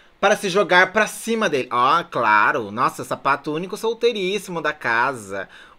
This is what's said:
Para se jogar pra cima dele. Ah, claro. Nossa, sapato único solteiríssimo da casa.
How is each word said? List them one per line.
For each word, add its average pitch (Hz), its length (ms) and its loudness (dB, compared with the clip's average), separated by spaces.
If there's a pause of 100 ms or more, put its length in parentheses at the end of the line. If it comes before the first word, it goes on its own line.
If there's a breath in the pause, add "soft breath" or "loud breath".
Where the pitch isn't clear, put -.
(200 soft breath)
Para 202 160 4
se 202 140 -4
jogar 180 420 4
pra 214 140 2
cima 220 420 -4
dele. 131 220 -2
Ah, 135 380 2
claro. 113 640 2
Nossa, 127 340 -2
sapato 139 500 -4
único 185 220 -8
solteiríssimo 202 840 -2
da 151 100 -2
casa. 117 760 -2 (300 loud breath)